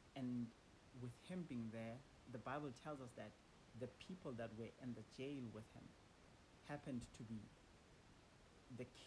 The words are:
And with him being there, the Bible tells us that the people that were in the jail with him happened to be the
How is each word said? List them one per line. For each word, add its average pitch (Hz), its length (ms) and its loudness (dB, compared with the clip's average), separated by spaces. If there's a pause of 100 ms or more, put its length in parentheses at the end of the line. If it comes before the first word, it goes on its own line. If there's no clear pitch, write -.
(160)
And 123 300 8 (560)
with 123 120 2 (140)
him 180 200 6
being 117 240 6
there, 113 260 2 (340)
the 120 60 4
Bible 139 320 4 (120)
tells 151 180 2
us 123 160 -2
that 107 140 -2 (500)
the 123 80 6 (140)
people 175 360 0
that 113 200 4
were 113 140 2 (100)
in 123 120 4
the 110 120 -2 (100)
jail 135 260 4 (120)
with 110 200 -2
him - 120 -6 (840)
happened 143 340 4 (140)
to - 80 -2
be 110 140 2 (1400)
the 120 100 2 (200)